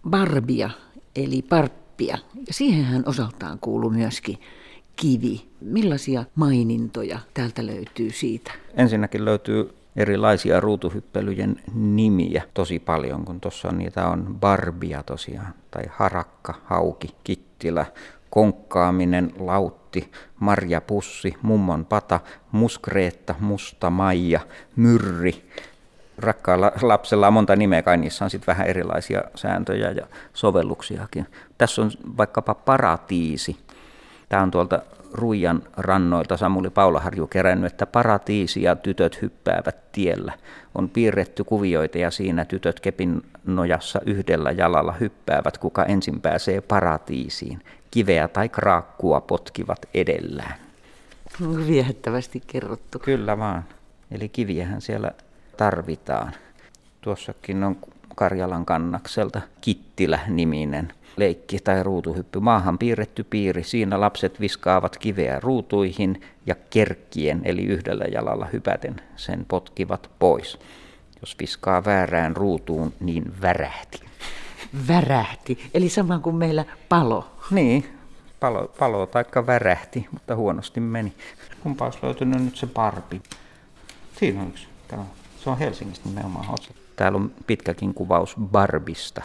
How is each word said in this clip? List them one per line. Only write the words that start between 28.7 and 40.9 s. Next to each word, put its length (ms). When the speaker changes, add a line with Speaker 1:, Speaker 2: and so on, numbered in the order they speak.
Speaker 2:
sääntöjä 560
ja 160
sovelluksiakin. 960
Tässä 240
on 100
vaikkapa 380
paratiisi. 1040
Tää 120
on 100
tuolta 300
Ruijan 500
rannoilta 600
Samuli 320
Paulaharju 580
kerännyt, 460
että 120
paratiisia 880
tytöt 460
hyppäävät 680
tiellä. 420
On 140
piirretty 540